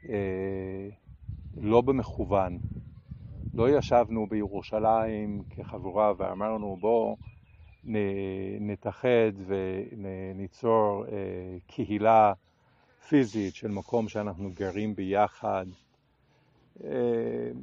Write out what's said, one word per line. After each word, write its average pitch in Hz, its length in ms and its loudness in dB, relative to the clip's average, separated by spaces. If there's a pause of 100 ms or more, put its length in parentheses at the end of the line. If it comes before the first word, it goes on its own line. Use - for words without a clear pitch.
אה, 95 800 -4 (680)
לא 110 240 4
במכוון. 101 800 0 (920)
לא 131 240 4
ישבנו 113 500 4
בירושלים 107 1200 0
כחבורה 101 680 0
ואמרנו, 98 600 -4
"בוא 110 380 2 (680)
נ-, 113 120 -4 (760)
נתאחד 113 600 2 (140)
וניצור, 98 1600 0
אה, - 60 -10 (560)
קהילה 107 680 6 (760)
פיזית 107 460 2
של - 120 -8
מקום 107 420 -2
שאנחנו 101 440 -6
גרים 101 420 -4
ביחד." 98 720 0 (1160)
אה, 120 680 -2 (100)